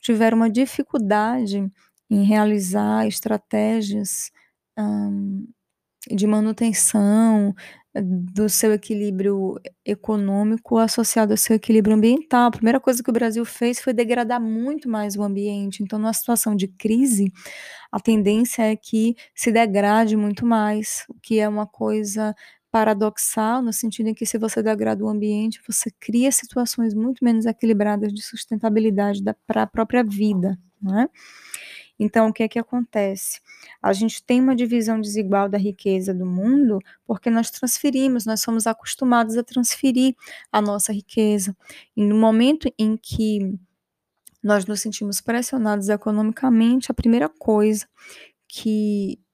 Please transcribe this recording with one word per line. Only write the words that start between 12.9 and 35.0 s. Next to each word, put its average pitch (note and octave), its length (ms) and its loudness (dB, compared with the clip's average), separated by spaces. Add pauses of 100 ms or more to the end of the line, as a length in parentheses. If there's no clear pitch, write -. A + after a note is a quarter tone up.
que - 80 -2
o - 20 0
Brasil A3+ 320 0
fez A#3+ 360 -4
foi C4 120 -2
degradar A#3+ 480 0
muito A#3+ 480 -4
mais G#3 280 -4
o G3+ 60 -2
ambiente. G3+ 600 -4
Então, G3+ 160 -6
numa A3 140 -2
situação A3+ 420 -2
de G3 140 0
crise, G#3+ 640 0 (580)
a G#3 80 -4
tendência A3 640 2
é G#3+ 140 0
que A3+ 400 -2 (180)
se - 160 -2
degrade G#3+ 680 4
muito G#3 300 -2
mais, G#3+ 600 -2
o - 120 -18
que A3 200 0
é G#3+ 80 2
uma G#3 180 -2
coisa G#3+ 680 -4 (360)
paradoxal, A3 920 0
no A#3 120 -2
sentido A3 360 -4
em A3 60 -2
que A3+ 100 -6
se A3 140 -4
você A3 240 -2
degrada G#3+ 420 0
o A3 40 -2
ambiente, G#3+ 580 -2
você - 320 -4
cria A#3+ 320 0
situações A#3 640 -2
muito A#3+ 300 -2
menos A3+ 200 2
equilibradas G#3 680 0
de G#3 100 -10
sustentabilidade G#3 1000 0
da, G#3 120 -2 (120)
pra A3 200 0
própria A#3 380 0
vida, G3+ 520 0 (240)
não G3 200 0
é? C#4 80 2 (960)
Então, A3 260 2
o A3 40 -2
que A3+ 100 -4
é A3 60 0
que A#3 100 -6
acontece? G#3+ 840 -4 (420)
A G3 100 2
gente G#3+ 320 -2
tem B3 160 2
uma C4 160 4
divisão A3+ 420 0
desigual G3+ 520 0